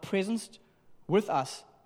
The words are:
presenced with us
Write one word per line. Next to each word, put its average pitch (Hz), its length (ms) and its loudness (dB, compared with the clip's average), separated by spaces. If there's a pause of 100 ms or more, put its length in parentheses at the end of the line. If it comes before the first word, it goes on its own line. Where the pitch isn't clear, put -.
presenced 202 580 -2 (480)
with 208 240 4
us 135 320 -2 (240)